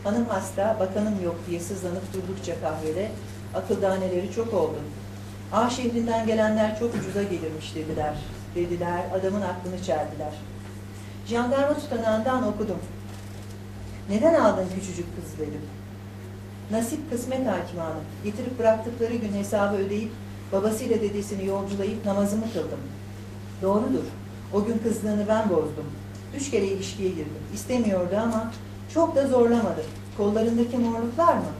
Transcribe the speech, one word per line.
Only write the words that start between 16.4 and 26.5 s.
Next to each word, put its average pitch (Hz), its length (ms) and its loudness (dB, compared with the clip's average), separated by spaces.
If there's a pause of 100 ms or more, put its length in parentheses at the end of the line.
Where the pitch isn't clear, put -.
"Nasip 233 400 -2
kısmet 254 360 0
hakim 175 320 -2
hanım. 156 240 -4 (200)
Getirip 233 360 -4
bıraktıkları 226 560 4
gün 208 180 -2
hesabı 202 420 2
ödeyip 208 360 0 (400)
babasıyla 220 500 2
dedesini 202 440 -2
yolculayıp 196 600 -2
namazımı 202 480 2
kıldım." - 260 -2 (840)
Doğrudur. 196 420 4 (500)
O 208 120 4
gün 233 120 2
kızlığını 208 500 2
ben 214 220 4
bozdum. 151 420 2 (460)
Üç 277 140 -4